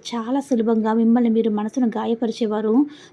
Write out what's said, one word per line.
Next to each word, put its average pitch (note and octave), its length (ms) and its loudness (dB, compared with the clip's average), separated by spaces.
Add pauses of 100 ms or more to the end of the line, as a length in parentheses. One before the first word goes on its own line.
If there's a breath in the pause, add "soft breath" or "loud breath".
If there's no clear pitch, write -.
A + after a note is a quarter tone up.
చాలా A#3+ 360 -6
సులభంగా A3+ 540 0
మిమ్మల్ని A#3 360 4
మీరు A3 220 2
మనసును A3 380 -2
గాయపరిచేవారు, A3 840 -2 (380 loud breath)